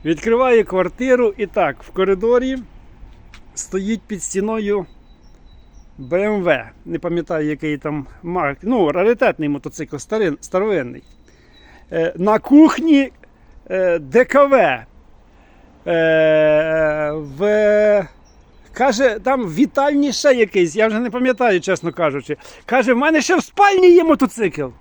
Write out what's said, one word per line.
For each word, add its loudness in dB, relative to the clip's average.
відкриває 0
квартиру 0
і -4
так, -2
в -20
коридорі 0
стоїть -6
під -12
стіною -4
Б -4
М -2
В, -2
не -8
пам'ятаю, -4
який -6
там -8
марк, -4
ну, 0
раритетний 0
мотоцикл, -8
старин-, -4
старовинний. -4
Е, -2
на 2
кухні, 4
е, 0
Д 2
К 4
В. 2
Е, 2
в, 0
каже, 0
там -2
в -8
вітальні 0
ще 2
якийсь, 0
я 0
вже -4
не -6
пам'ятаю, 0
чесно -4
кажучи. -4
Каже: 0
"В 2
мене 2
ще 0
в 0
спальні 4
є 8
мотоцикл". -2